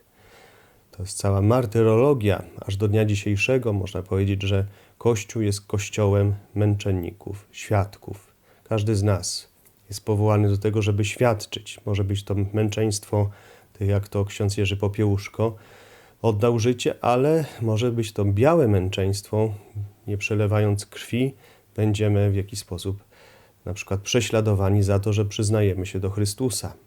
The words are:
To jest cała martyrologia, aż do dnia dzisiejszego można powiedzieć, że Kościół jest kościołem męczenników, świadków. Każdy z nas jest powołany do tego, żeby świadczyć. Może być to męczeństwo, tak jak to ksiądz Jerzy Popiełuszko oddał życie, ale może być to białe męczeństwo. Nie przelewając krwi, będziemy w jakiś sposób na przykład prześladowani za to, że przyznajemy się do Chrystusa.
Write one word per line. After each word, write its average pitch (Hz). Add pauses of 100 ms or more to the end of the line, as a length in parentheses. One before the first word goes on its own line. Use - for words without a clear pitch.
(920)
To 98
jest -
cała 98
martyrologia, 113 (220)
aż 98
do 107
dnia 107
dzisiejszego 107
można 92
powiedzieć, 98
że 98 (320)
Kościół 113
jest 101
kościołem 101 (200)
męczenników, 101
świadków. - (280)
Każdy 107
z 98
nas 95 (400)
jest -
powołany 104
do 101
tego, 107
żeby 104
świadczyć. -
Może 101
być 98
to 98 (180)
męczeństwo, 107 (500)
tak 98
jak 101
to 101
ksiądz 101
Jerzy 101
Popiełuszko 104 (680)
oddał 113
życie, 123
ale 143 (160)
może 113
być 113
to 104
białe 127
męczeństwo. 101 (540)
Nie 104
przelewając 104
krwi, 127 (420)
będziemy 104
w 98
jakiś 98
sposób 95 (560)
na 90
przykład 98
prześladowani 104
za 101
to, 104
że 104
przyznajemy 104
się 98
do 95
Chrystusa. 101 (140)